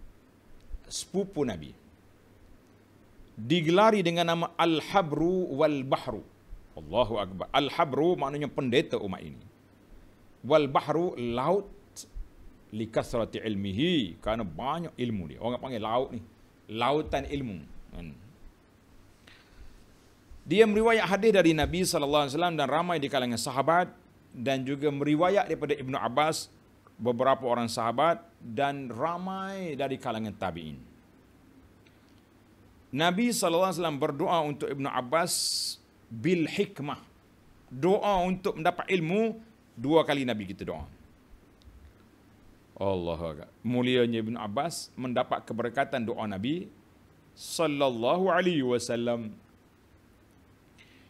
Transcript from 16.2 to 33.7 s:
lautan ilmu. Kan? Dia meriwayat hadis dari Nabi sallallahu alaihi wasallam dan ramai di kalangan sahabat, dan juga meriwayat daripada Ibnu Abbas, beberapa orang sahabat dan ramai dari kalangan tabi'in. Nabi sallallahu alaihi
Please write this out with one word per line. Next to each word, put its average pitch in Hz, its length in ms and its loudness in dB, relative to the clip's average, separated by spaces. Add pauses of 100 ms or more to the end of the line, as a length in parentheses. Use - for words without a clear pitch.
lautan 139 560 0
ilmu. 127 320 -6 (320)
Kan? 78 240 -12 (2250)
Dia 196 160 10
meriwayat 220 400 6
hadis 196 320 6
dari 165 160 8
Nabi 156 320 2
sallallahu 147 420 2
alaihi 131 80 -4
wasallam 170 220 0
dan 143 160 2
ramai 175 240 2
di 139 160 -4
kalangan 123 240 0
sahabat, 143 560 2 (400)
dan 131 320 -2
juga 139 240 0
meriwayat 151 640 2
daripada 147 240 -2
Ibnu 131 240 -4
Abbas, 143 480 0 (480)
beberapa 127 480 2
orang 120 220 0
sahabat 123 580 0 (140)
dan 139 500 -4
ramai 180 880 -6
dari 135 240 -4
kalangan 110 320 -4
tabi'in. 82 480 -8 (2250)
Nabi 180 420 2
sallallahu 185 320 4
alaihi 170 160 -4